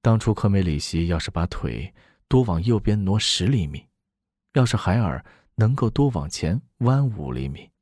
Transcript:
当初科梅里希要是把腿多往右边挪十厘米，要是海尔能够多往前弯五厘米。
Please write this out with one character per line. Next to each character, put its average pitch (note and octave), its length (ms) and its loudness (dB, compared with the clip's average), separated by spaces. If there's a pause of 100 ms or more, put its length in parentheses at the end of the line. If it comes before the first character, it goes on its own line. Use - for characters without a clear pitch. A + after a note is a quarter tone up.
当 A2+ 180 4
初 A2 160 2
科 - 140 0
梅 G2 140 4
里 D#2 160 0
希 E2 280 -2
要 E2+ 120 0
是 - 120 -6
把 E2+ 160 -2
腿 B1 480 -6 (320)
多 C3 180 4
往 F2 200 -2
右 A2 160 2
边 G#2 240 0
挪 G2 120 2
十 - 300 -2
厘 A2+ 200 2
米， C#2+ 200 -12 (680)
要 C3 120 4
是 A#2 100 -2
海 - 220 0
尔 E2 260 -2 (320)
能 A2+ 180 4
够 A#2+ 140 0
多 C#3 220 2
往 D#2 180 -4
前 F2 320 -2 (180)
弯 C3+ 280 2
五 E2+ 240 -6
厘 C2 180 -4
米。 - 220 -12 (120)